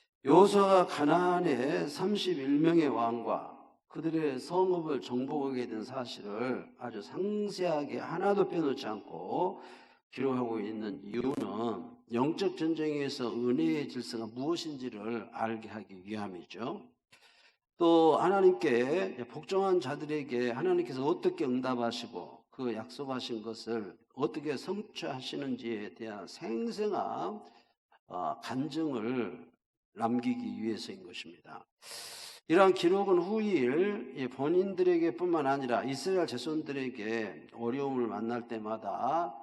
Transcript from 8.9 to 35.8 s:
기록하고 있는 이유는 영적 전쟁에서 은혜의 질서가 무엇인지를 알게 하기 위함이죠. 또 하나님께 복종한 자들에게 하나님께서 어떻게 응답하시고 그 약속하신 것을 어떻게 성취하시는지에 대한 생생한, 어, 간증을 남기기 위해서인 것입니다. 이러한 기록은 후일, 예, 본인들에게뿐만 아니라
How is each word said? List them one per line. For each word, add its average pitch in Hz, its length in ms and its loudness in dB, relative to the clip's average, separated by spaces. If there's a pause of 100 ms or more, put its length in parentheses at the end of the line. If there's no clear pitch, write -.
기록하고 123 480 -2
있는 107 440 -6
이유는 110 840 -4 (240)
영적 170 420 0
전쟁에서 147 800 -2
은혜의 135 560 0
질서가 120 380 -8
무엇인지를 123 1040 -6
알게 113 380 -4
하기 98 360 -14
위함이죠. 104 840 -8 (920)
또 165 400 8
하나님께 175 1120 4
복종한 190 500 2
자들에게 147 720 -2
하나님께서 147 540 0
어떻게 170 400 0
응답하시고 120 1040 -2
그 123 240 -4
약속하신 123 680 -6
것을 110 560 -6 (180)
어떻게 147 420 -4
성취하시는지에 131 1400 -6
대한 104 340 -10
생생한, 226 1120 -4 (640)
어, 90 360 -4
간증을 127 1040 -2 (460)
남기기 117 680 -2
위해서인 104 440 -6
것입니다. - 600 -16 (840)
이러한 190 240 8
기록은 190 460 4
후일, 196 960 2
예, 127 100 -4
본인들에게뿐만 170 1200 2
아니라 127 380 0